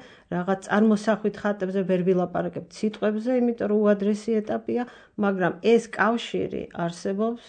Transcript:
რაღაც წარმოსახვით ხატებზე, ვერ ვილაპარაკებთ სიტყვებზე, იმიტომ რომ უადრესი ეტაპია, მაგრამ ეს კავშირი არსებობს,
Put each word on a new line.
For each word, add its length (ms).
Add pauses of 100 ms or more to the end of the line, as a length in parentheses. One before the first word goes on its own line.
(260)
რაღაც 360
წარმოსახვით 760
ხატებზე, 460
ვერ 200
ვილაპარაკებთ 720
სიტყვებზე, 640
იმიტომ 320
რომ 100
უადრესი 560
ეტაპია, 480 (320)
მაგრამ 460
ეს 260
კავშირი 760 (100)
არსებობს, 760